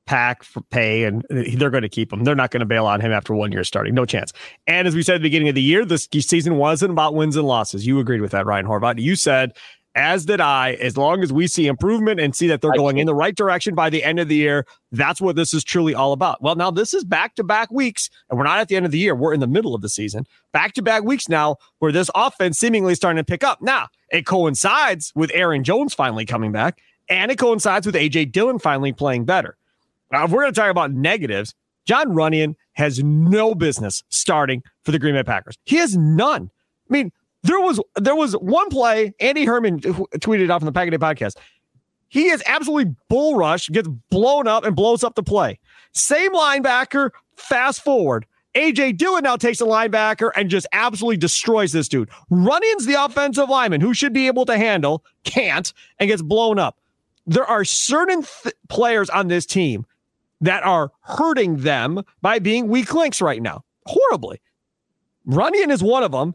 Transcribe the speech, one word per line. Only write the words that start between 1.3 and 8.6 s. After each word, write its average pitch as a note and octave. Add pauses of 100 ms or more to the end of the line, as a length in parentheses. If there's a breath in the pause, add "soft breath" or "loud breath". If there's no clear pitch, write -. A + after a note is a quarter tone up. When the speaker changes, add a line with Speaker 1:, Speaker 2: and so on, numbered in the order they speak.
Speaker 1:
they're B2+
gonna A#2
keep A2+
him. G#2+
They're C#3+
not C3
gonna A#2+
bail A2
on G#2
him A2+
after G#2+
one G#2
year F#2+
starting. G#2
No B2+
chance. - (320 loud breath)
And F3+
as E3+
we E3
said F3+
at F3+
the D#3+
beginning D3+
of C#3+
the C3
year, F3
this E3
season D#3+
wasn't D#3
about D#3
wins D#3
and D3+
losses. A2
You C3+
agreed A#2+
with G2+
that, G2
Ryan G2+